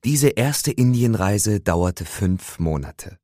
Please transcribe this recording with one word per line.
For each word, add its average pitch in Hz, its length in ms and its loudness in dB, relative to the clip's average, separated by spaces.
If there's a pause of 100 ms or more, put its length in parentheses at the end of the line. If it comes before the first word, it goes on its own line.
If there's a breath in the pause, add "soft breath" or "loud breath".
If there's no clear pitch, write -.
Diese 143 240 2
erste 135 420 0
Indienreise 110 880 2
dauerte 87 460 0
fünf - 520 -4
Monate. 78 640 -6